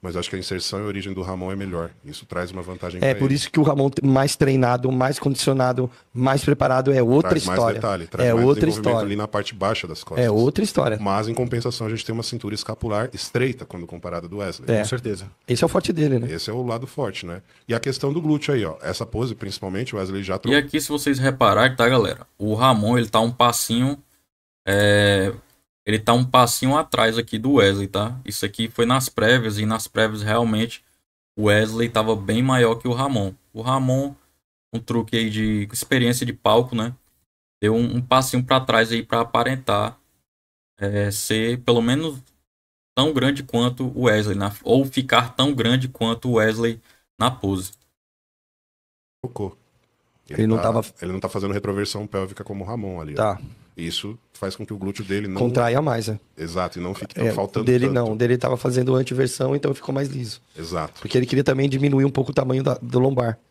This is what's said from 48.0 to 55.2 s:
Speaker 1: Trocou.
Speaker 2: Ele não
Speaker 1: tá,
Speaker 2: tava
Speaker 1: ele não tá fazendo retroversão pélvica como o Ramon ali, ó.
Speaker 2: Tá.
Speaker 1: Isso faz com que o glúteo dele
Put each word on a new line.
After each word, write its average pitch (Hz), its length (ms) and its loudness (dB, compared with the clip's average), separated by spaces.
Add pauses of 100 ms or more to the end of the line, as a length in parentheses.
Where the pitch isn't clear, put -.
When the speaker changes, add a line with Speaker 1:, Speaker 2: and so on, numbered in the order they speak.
Speaker 1:
Trocou. 104 340 -10 (720)
Speaker 2:
Ele - 180 0
não 110 100 4
Speaker 1:
tá, 85 80 0
Speaker 2:
tava 113 200 0 (180)
Speaker 1:
ele 87 100 -6
não 95 80 -6
tá 95 80 -6
fazendo 98 240 -4
retroversão 101 540 -4
pélvica 98 380 -8
como 98 200 -10
o - 20 -10
Ramon 101 340 -8
ali, 76 140 -10
ó. - 20 -8
Speaker 2:
Tá. 104 240 -2 (360)
Speaker 1:
Isso 90 420 -8 (140)
faz 95 220 -8
com 110 120 -12
que - 60 -10
o 107 40 -10
glúteo 98 280 -8
dele 101 220 -4